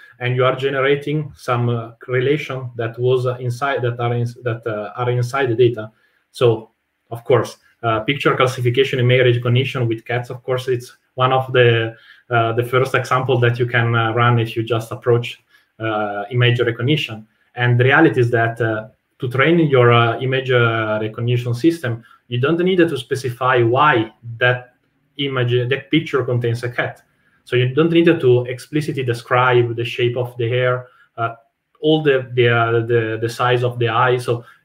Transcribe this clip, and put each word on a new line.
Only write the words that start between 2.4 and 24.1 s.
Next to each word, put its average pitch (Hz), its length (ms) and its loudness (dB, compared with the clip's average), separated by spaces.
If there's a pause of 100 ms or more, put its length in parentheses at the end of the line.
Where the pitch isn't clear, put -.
that 117 220 -6
was, 123 280 0
uh, 123 120 -2
inside, 127 440 -4
that 120 180 -4
are 120 140 -2
in, 120 120 -2 (180)
that, 117 220 -4
uh, 104 300 -6
are 123 140 -2
inside 123 400 0
the 113 40 -2
data. 113 360 0 (400)
So 113 400 0 (400)
of 120 140 -12
course, - 340 0 (240)
uh, 113 180 0
picture 147 360 0
classification, 127 600 0
image 123 380 4
recognition 123 520 0
with 110 160 -6
cats. 120 260 -6
Of 120 120 -14
course, 127 260 -4
it's 123 280 -6 (180)
one 127 180 0
of 127 200 -2
the, 117 420 4 (360)
uh, 113 220 2
the 117 120 0
first 131 300 0
example 127 460 0
that 120 180 2
you 123 80 0
can, 117 280 0
uh, 113 180 0
run 117 260 2
if 113 180 -2
you 113 60 -4
just 117 300 -4
approach, 120 500 -2 (360)
uh, 107 520 -4
image 120 300 2
recognition. 117 640 -2 (300)
And 120 220 2
the 123 60 4
reality 139 360 4
is 120 100 2
that, 117 300 0
uh, 110 280 -2 (300)
to 131 100 -6
train 135 300 2
your, 127 340 4
uh, 117 280 4
image, 131 300 -2
uh, 113 500 2
recognition 120 520 -2
system, 120 520 -2 (240)
you 120 120 -4
don't 156 180 0
need 180 200 0
to 165 180 2
specify 127 640 -2
why 120 500 2 (260)